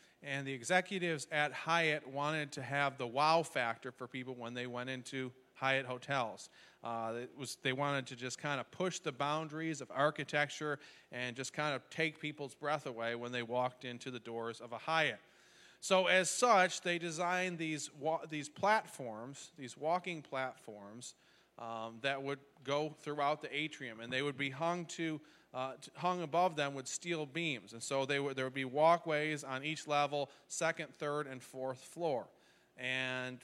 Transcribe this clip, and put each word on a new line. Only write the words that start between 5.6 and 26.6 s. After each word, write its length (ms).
hotels. 640
Uh, 300
it 140
was, 260
they 120
wanted 320
to 100
just 220
kind 200
of 120
push 300
the 120
boundaries 720
of 120
architecture 840
and 240
just 160
kind 220
of 160
take 280
people's 360
breath 320
away 280
when 180
they 100
walked 420
into 260
the 80
doors 440
of 100
a 60
Hyatt. 420
So 260
as 240
such, 500
they 180
designed 600
these 340
wa-, 380
these 180
platforms, 1120
these 180
walking 460
platforms, 920
um, 420
that 220
would 160
go 380
throughout 400
the 120
atrium, 460
and 100
they 120
would 160
be 100
hung 380
to, 340
uh, 260
t-, 180
hung 260
above 340
them 160